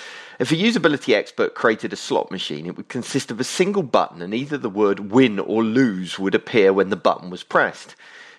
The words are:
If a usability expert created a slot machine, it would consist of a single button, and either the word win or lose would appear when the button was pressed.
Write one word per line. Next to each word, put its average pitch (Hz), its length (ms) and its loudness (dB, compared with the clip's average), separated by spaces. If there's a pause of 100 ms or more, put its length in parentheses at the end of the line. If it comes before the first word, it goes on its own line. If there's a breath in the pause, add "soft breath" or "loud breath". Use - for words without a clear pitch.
(380 loud breath)
If - 140 -2
a 165 40 2
usability 165 580 2
expert - 400 0
created 110 400 0
a - 20 -8
slot - 340 -2
machine, 82 360 -8
it 87 100 -8
would - 120 -16
consist - 420 -6
of 113 100 -6
a 127 40 -2
single 196 380 0
button, 95 380 0
and 90 140 -6
either 143 240 -4
the 127 100 -4
word 98 420 0
win 113 280 4
or 110 260 0
lose 110 540 0
would 95 160 0
appear 98 400 4
when 95 160 2
the 101 60 0
button 90 340 -2
was 90 120 -12
pressed. - 540 -2 (420 loud breath)